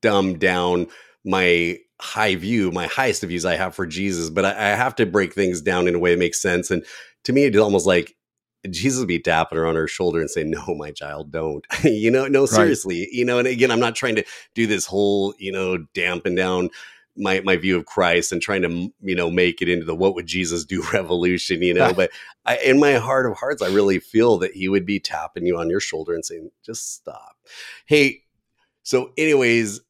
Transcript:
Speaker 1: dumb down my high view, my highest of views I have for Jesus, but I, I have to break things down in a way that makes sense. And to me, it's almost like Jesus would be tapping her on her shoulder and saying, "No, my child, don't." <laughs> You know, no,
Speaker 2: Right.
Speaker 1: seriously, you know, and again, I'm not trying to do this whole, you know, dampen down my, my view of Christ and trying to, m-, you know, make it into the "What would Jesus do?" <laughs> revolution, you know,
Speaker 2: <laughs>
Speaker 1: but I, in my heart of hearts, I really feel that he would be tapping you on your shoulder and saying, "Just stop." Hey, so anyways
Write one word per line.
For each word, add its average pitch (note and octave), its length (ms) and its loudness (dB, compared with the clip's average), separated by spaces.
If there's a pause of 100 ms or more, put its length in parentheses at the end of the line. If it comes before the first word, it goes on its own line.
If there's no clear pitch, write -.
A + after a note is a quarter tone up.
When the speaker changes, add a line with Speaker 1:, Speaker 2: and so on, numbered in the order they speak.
Speaker 1:
dumb F#2+ 380 2
down F2+ 480 2 (360)
my F2 540 2 (240)
high G#2 340 -2
view, F#2+ 360 0
my F2 160 -4
highest C3 360 -2
of F2+ 60 -8
views E2+ 160 -4
I F2 120 0
have F#2 180 -4
for F#2+ 100 -4
Jesus, E2+ 460 -4
but F#2+ 120 0
I, G2 60 2 (220)
I G2+ 40 2
have B2 200 -2
to A#2 100 2
break F#2 280 0
things F2+ 280 -2
down F2+ 260 0
in F2 80 0
a F2 40 0
way F2 140 2
that F2 60 2
makes F2 220 -2
sense. F2+ 300 -2
And F2 120 -2 (420)
to B2 80 -2
me, C#3 100 4
it's A2+ 140 4
almost G2+ 280 4
like F2+ 300 2 (540)
Jesus A#2 300 -2
would A#2+ 100 -2
be E2+ 100 0
tapping E2 380 0
her E2 80 0
on E2 100 0
her D#2+ 140 0
shoulder E2+ 320 -2
and D2 80 -4
saying, D#2 220 -4
"No, D#2+ 240 -6
my D2 160 -12
child, D2 400 -12
don't." D#2 420 -6
<laughs> - 100 -6
You A2+ 280 4
know, C3 160 2
no, C3+ 140 4
Speaker 2:
Right. C3 80 4
Speaker 1:
seriously, G2 600 2
you B2 140 0
know, B2 120 0
and B2 100 2
again, B2 240 2
I'm A2+ 100 2
not A#2 140 0
trying A#2+ 200 -2
to G#2+ 80 0 (320)
do A2+ 120 2
this G2+ 180 0
whole, G2+ 520 0
you G2 140 -8
know, F#2 280 -2 (140)
dampen F2+ 420 -2
down F#2 340 0 (480)
my, F#2+ 240 0
my F#2+ 160 2
view F2+ 200 0
of E2 80 -4
Christ F2 460 2
and F2 100 -4
trying G2 220 -2
to, F2 60 0
m-, F2 320 -6
you F#2+ 140 -4
know, F2 140 -2
make F2+ 320 0
it F2 80 -2
into E2+ 160 0
the E2 100 -4
"What F#2+ 200 0
would E2+ 120 -8
Jesus E2+ 360 -4
do?" F#2 180 -6
<laughs> - 120 -6
revolution, F2+ 680 0
you F2+ 120 2
know, F#2 200 4
Speaker 2:
<laughs> - 20 -2
Speaker 1:
but F2+ 140 2 (360)
I, B2 120 2
in C3+ 220 4
my C#3+ 140 6
heart B2+ 360 0
of G2 80 -6
hearts, C#3 240 -4
I F#2+ 60 0
really G2 320 4
feel A2+ 400 4
that F2+ 140 -2
he F#2 160 -4
would G2 160 2
be G2 140 -2
tapping E2 460 -8
you F2 120 0
on E2 120 -4
your F#2+ 120 0
shoulder D#2+ 320 -6
and D#2+ 120 -6
saying, E2 240 -12 (160)
"Just - 280 -12
stop." - 420 -20 (500)
Hey, C#3+ 380 2 (600)
so B2+ 340 0
anyways A#2+ 720 2